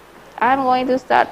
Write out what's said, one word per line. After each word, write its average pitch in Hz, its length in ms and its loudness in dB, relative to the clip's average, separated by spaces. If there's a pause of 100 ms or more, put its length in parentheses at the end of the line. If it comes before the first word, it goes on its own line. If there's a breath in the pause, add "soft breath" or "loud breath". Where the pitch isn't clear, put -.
(400)
I'm 269 240 0
going 254 240 0
to 254 100 0
start 240 340 0